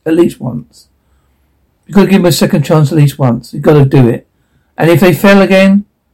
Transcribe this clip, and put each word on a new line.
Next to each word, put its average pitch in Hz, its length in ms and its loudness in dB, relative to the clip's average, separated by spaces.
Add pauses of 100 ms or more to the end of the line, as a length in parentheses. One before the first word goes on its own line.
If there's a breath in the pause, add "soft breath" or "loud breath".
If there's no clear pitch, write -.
at 160 80 -4
least 170 280 -2
once. - 480 -14 (1000)
You 156 60 -12
gotta 196 140 2
give 190 140 2
them 175 40 0
a 170 80 0
second 156 300 -2
chance 156 280 0
at 165 60 -4
least 143 220 0
once. 131 340 -4
You 156 80 -12
gotta 147 240 2
do 131 240 2
it. - 180 -8 (500)
And 156 120 0
if 165 100 2
they 180 140 2
fail 202 280 2
again, 196 440 0 (280)